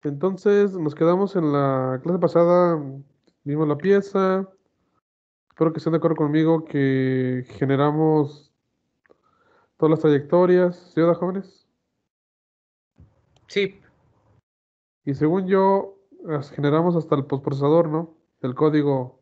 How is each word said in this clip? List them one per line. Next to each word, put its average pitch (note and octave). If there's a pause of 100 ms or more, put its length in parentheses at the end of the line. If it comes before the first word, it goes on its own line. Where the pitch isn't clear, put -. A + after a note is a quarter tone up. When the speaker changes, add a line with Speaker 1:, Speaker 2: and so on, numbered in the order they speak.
Speaker 1:
Entonces, F#3+
nos D3+
quedamos F#3
en D#3+
la C3
clase F3
pasada, E3+ (640)
vimos D3+
la D3
pieza. F#3+ (1000)
Espero D#3+
que D#3+
estén D#3+
de E3
acuerdo E3
conmigo D#3+
que C3 (120)
generamos D3 (1200)
todas D#3
las D#3
trayectorias, F3
¿sí, D#3
verdad, E3+
jóvenes? F#3 (1800)
Speaker 2:
Sí. G3 (1200)
Speaker 1:
Y C#3
según E3+
yo, G3 (260)
las D3+
generamos D#3
hasta D#3+
el C#3+
postprocesador, C#3+
¿no? D#3+ (260)
El B2+
código. C#3+